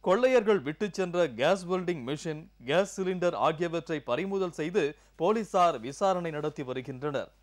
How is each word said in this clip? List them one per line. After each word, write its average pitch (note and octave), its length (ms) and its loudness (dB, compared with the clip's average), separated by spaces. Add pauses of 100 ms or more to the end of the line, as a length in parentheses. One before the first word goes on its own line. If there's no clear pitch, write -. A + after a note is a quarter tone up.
கொள்ளையர்கள் A3 540 4
விட்டு D3+ 340 -4
சென்ற F3 240 -2 (120)
கேஸ் D3 380 2
வெல்டிங் F3 380 -2
மிஷின், D3+ 380 -6 (240)
கேஸ் F3+ 260 2
சிலிண்டர் F3+ 440 0
ஆகியவற்றை D#3+ 640 0
பறிமுதல் F3+ 580 -2
செய்து E3+ 240 0 (340)
போலீசார் F3+ 640 2
விசாரணை E3+ 500 0
நடத்தி D3+ 320 -4
வருகின்றனர். B2+ 680 -6 (120)